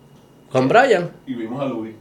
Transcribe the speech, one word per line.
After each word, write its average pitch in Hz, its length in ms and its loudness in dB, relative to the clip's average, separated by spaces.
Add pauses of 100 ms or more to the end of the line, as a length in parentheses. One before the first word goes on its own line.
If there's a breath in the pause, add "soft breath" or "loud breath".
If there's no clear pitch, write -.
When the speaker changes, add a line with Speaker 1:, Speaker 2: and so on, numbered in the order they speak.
(520)
Speaker 1:
¿Con 131 180 2
Brian? 214 420 4 (140)
Speaker 2:
Y 131 80 -10
vimos 117 280 -8
a 139 40 -4
Louis. 113 360 -8